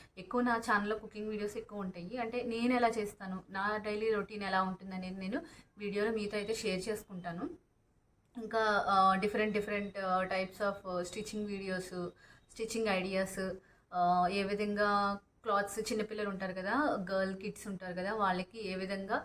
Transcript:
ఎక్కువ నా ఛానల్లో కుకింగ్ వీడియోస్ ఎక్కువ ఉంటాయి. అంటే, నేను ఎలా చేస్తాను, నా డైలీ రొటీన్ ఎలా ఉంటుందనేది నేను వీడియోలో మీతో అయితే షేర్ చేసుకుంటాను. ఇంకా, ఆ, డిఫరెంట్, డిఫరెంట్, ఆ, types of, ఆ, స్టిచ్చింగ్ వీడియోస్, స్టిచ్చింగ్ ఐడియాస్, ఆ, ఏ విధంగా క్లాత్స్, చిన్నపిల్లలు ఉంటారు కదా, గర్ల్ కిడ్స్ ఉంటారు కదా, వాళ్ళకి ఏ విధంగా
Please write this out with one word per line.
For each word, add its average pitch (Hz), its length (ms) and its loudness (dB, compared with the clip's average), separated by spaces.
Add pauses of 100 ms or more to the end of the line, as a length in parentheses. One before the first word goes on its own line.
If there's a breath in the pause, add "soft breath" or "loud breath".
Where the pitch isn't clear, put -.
(180 loud breath)
ఎక్కువ 214 220 -2
నా 240 160 4
ఛానల్లో 214 400 2
కుకింగ్ 214 320 -8
వీడియోస్ 208 280 -4
ఎక్కువ 208 240 -8
ఉంటాయి. 185 380 -6
అంటే, 240 240 -2
నేను 240 320 2
ఎలా 240 240 6
చేస్తాను, 190 420 -4 (100)
నా 202 260 0
డైలీ 214 380 0
రొటీన్ 202 280 -2
ఎలా 190 200 2
ఉంటుందనేది 185 580 -4
నేను 208 200 -2 (380 loud breath)
వీడియోలో 208 340 0
మీతో 208 240 -2
అయితే 208 180 -2
షేర్ 185 340 -2
చేసుకుంటాను. 185 800 -6 (720)
ఇంకా, 214 460 2
ఆ, 190 260 8
డిఫరెంట్, 208 400 2
డిఫరెంట్, 202 440 -2
ఆ, 185 240 2
types 190 460 -2
of, 196 220 -4
ఆ, 180 120 0
స్టిచ్చింగ్ 208 440 -6
వీడియోస్, 185 640 -4 (440 loud breath)
స్టిచ్చింగ్ 220 360 -2
ఐడియాస్, 190 600 0 (440 soft breath)
ఆ, 180 380 6
ఏ 202 100 2
విధంగా 202 760 2 (240)
క్లాత్స్, 202 500 2
చిన్నపిల్లలు 214 360 -2
ఉంటారు 190 240 -2
కదా, 202 600 2
గర్ల్ 190 220 2
కిడ్స్ 202 340 -8
ఉంటారు 185 240 -6
కదా, 185 220 -2
వాళ్ళకి 190 560 0
ఏ 185 40 -2
విధంగా 196 500 -2